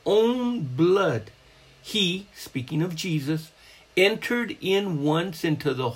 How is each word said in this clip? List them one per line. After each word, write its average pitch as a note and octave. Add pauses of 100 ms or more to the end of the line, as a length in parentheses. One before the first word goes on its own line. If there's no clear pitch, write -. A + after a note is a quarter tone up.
own A#3
blood, D3+ (500)
he," G3 (100)
speaking C#3+
of F3+
Jesus, D#3 (440)
"entered A3
in F#3
once D#3+
into D3
the B2